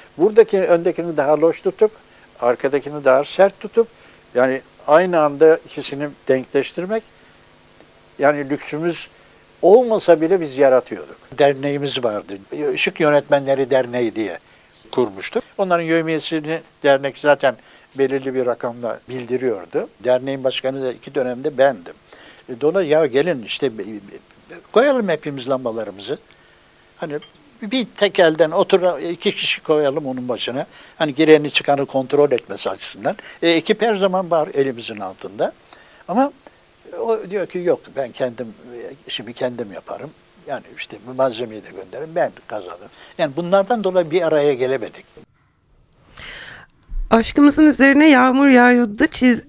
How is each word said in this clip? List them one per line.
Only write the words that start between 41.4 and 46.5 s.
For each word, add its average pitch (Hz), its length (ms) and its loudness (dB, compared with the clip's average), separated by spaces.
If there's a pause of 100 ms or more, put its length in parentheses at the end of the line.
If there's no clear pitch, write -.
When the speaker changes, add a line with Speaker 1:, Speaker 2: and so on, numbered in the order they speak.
Speaker 1:
de - 60 -20
gönderin 123 460 -14
ben 147 160 -2 (160)
kazanırım." 92 420 -12 (280)
Yani 147 180 -4
bunlardan 196 480 0
dolayı 180 280 0
bir 180 100 2
araya 151 320 2
gelemedik. 127 520 -4 (2000)